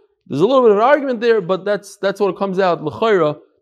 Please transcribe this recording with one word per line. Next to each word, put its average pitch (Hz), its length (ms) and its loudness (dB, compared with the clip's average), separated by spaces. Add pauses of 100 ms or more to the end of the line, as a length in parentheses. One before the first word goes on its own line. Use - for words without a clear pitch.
(260)
there's 139 160 -2
a 196 40 4
little 262 160 4
bit 226 100 6
of 196 60 2
an 214 40 0
argument 269 380 0
there, 226 200 0
but 180 240 -4
that's, 202 320 -6
that's 196 240 -4
what 196 100 0
it 180 60 -6
comes 196 220 -6
out, 170 260 0
l'chayra, 156 540 0 (240)